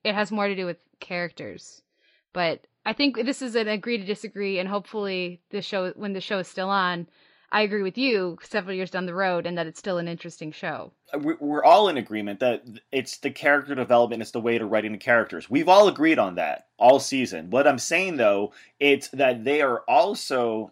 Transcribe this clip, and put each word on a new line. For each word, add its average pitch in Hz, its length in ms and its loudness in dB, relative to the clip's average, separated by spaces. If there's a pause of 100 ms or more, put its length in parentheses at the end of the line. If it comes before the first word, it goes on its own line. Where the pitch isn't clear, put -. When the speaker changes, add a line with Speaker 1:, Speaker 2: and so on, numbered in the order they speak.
Speaker 1:
it 214 100 -2
has 208 180 -2
more 208 160 -2
to 196 80 -2
do 185 120 -4
with 170 100 -6 (220)
characters. - 800 -10 (500)
But 170 360 -4 (180)
I 220 80 -4
think 277 240 0
this 240 240 -4
is 240 140 -8
an 226 120 0
agree 214 300 -4
to 190 80 -10
disagree, 196 520 -6
and 185 100 -4
hopefully 196 840 -6
the 202 120 -6
show, 185 340 -4
when 202 180 -8
the 185 80 -8
show 196 180 -6
is 180 80 -8
still 190 220 -6
on, 180 380 -2 (440)
I 214 100 2
agree 208 220 -2
with 185 140 -6
you 208 460 0
several 196 320 -6
years 185 140 -6
down 185 160 -6
the 175 80 -8
road, 180 320 0
and 175 120 -6
that 165 100 -4
it's 160 120 -14
still 185 180 -4
an 170 100 -4
interesting 165 440 -10
show. 147 400 -10 (220)
Speaker 2:
Uh, 151 60 -4
we, 151 200 -2
we're 147 240 -2
all 196 260 8
in 151 80 -2
agreement 104 420 -6
that 123 240 0 (280)
it's - 260 -4
the 139 140 -6
character 139 440 0
development 120 460 2
is 107 100 -12
the 120 80 -6
way 117 180 0
to 110 80 -2
writing 107 260 -2
the 107 60 -8
characters. 107 520 0
We've 151 180 0
all 196 200 10
agreed 151 320 2
on 92 160 0
that 78 320 -4 (100)
all 127 220 8
season. 95 500 -4
What 135 180 4
I'm 131 120 4
saying, 175 380 -2
though, 104 360 2 (260)
it's 139 300 4
that 127 340 0
they 147 180 0
are 127 200 0
also, 127 920 0